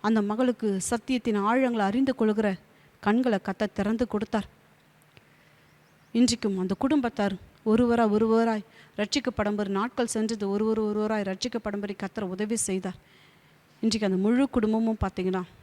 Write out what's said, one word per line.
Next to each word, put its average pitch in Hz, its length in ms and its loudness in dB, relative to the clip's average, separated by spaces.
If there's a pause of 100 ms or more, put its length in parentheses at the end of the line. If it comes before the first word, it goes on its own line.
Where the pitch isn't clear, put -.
அந்த 220 180 4
மகளுக்கு 226 460 0 (140)
சத்தியத்தின் 233 600 -2
ஆழங்களை 233 440 2
அறிந்து 254 300 2
கொள்கிற 214 320 2 (560)
கண்களை 220 360 4
கர்த்தர் - 380 -4
திறந்து 214 300 0
கொடுத்தார். 214 400 -4 (1700)
இன்றைக்கும் 226 460 2
அந்த 185 180 -2
குடும்பத்தார் 240 580 0 (300)
ஒருவரா-, 233 440 4
ஒருவராய் 220 580 2 (300)
ரட்சிக்கப்படும்படி 208 760 -2
நாட்கள் 226 440 -2
சென்றது, 220 340 -2
ஒருவர் 220 320 0
ஒருவராய் 214 480 -2
ரட்சிக்கப்படும்படி 202 680 -6
கர்த்தர் 196 380 -6
உதவி 214 280 -4
செய்தார். 185 360 -4 (880)
இன்றைக்கு 214 260 0
அந்த 185 140 2
முழு 247 260 4
குடும்பமும் 220 540 0
பார்த்தீங்கன்னா 185 400 -2 (200)